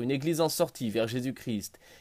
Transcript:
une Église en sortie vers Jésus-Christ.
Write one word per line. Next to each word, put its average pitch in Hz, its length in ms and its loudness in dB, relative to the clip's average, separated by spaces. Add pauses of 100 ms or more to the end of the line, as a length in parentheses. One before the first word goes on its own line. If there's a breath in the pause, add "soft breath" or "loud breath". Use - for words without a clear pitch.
une 123 100 0
Église 151 300 2
en 156 80 4
sortie 143 400 0
vers 113 180 2
Jésus-Christ. 120 720 -4 (220 loud breath)